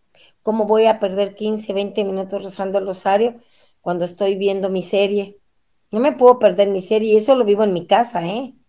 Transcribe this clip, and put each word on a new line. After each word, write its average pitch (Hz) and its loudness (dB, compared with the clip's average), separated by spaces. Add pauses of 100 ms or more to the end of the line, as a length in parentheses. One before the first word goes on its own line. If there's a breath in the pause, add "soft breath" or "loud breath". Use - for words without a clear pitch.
(440 soft breath)
¿Cómo 220 -2
voy 220 2
a 220 2
perder 196 -4
quince, 214 -6
veinte 202 -4
minutos 190 -6
rezando 196 -6
el 190 -2
rosario 202 0 (460 soft breath)
cuando 180 -4
estoy 196 -2
viendo 196 -2
mi 185 -4
serie? 196 -2 (520)
No 208 -4
me 277 2
puedo 247 6
perder 202 4
mi 196 -2
serie 214 0
y 214 6
eso 214 4
lo 247 2
vivo 202 2
en 202 2
mi 170 -4
casa, 196 0
¿eh? 240 -8 (160)